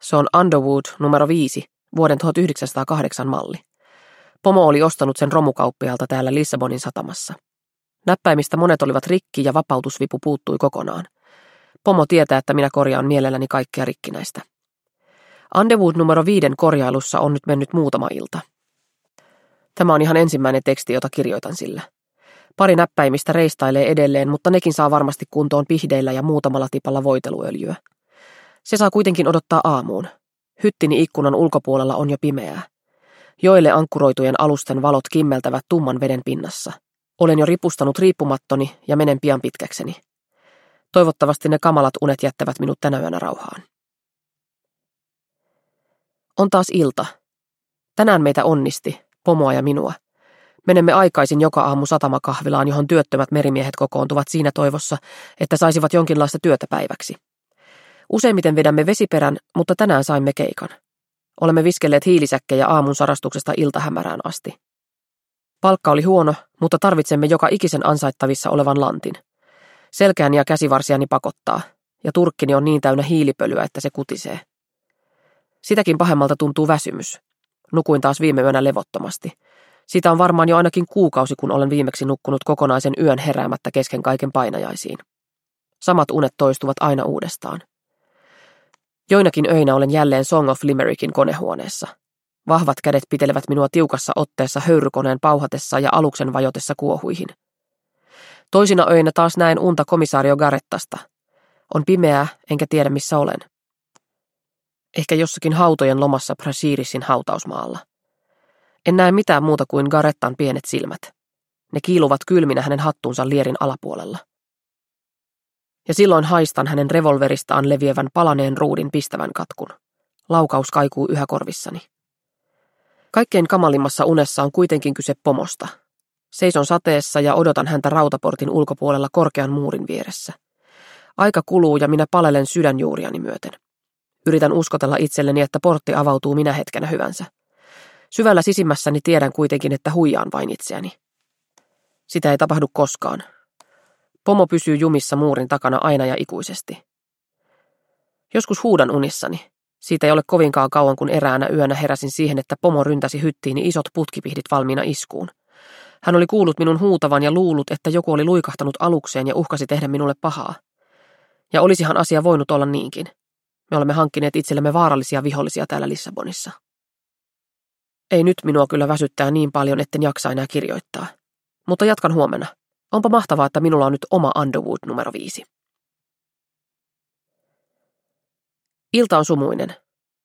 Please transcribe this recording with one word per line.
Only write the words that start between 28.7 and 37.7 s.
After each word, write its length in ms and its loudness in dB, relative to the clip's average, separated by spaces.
saa 120 2
kuitenkin 380 2
odottaa 360 2
aamuun. 440 -2
Hyttini 380 2
ikkunan 340 0
ulkopuolella 600 0
on 140 -2
jo 120 -4
pimeää. 400 -6
Joelle 280 8
ankkuroitujen 720 2
alusten 400 0
valot 300 2
kimmeltävät 580 -2
tumman 300 0
veden 260 -2
pinnassa. 460 -8
Olen 200 4
jo 60 4
ripustanut 540 -2